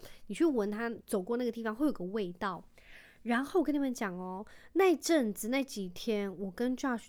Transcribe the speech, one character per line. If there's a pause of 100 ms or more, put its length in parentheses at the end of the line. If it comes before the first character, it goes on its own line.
(260)
你
去
闻
它 (140)
走
过
那
个
地
方
会
有
个
味
道， (600)
然
后
我
跟
你
们
讲
哦， (280)
那
阵
子，
那
几
天，
我
跟
Josh